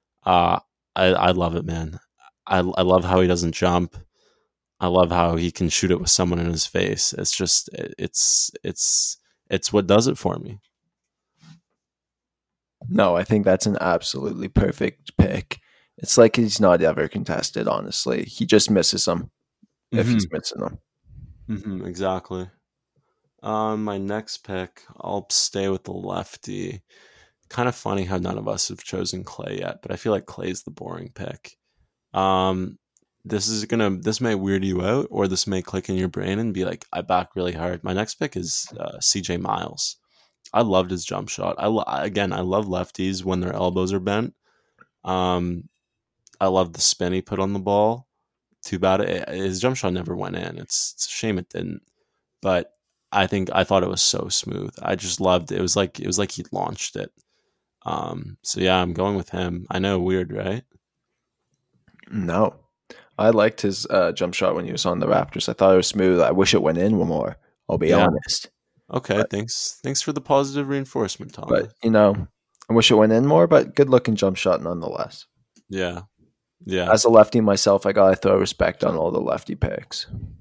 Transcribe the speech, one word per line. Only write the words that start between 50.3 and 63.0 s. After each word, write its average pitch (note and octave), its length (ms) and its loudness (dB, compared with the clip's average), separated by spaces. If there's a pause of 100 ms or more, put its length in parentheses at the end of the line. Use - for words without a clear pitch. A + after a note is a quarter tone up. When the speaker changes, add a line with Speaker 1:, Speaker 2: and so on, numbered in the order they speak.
Speaker 1:
in. F2 240 -8
It's, - 340 -6
it's - 140 -6
a - 20 -14
shame G#2 300 -2
it F2 100 -10
didn't. F2 320 -8 (640)
But F2+ 300 0 (400)
I F#2+ 140 2
think, F#2+ 260 -2
I F#2 120 2
thought F#2+ 180 4
it F#2+ 60 -2
was F#2 120 -4
so - 280 -2
smooth. - 520 -6
I F#2+ 140 -2
just F#2 240 -8
loved F2+ 320 2
it. F#2 60 -4
It F2+ 40 -2
was F2+ 140 0
like, G2 240 0
it - 80 -6
was F#2 100 -2
like G2 140 -2
he - 220 -10
launched - 420 -8
it. - 160 -10 (720)
Um, F2 560 -8
so - 200 -6
yeah, F#2 200 4
I'm F2 120 -2
going G2 240 0
with F2+ 140 -6
him. F2+ 380 -6
I F2+ 100 -4
know, F#2+ 200 0
weird, F#2 320 -2
right? G2+ 320 -6 (1500)
Speaker 2:
No. F#2 460 0 (640)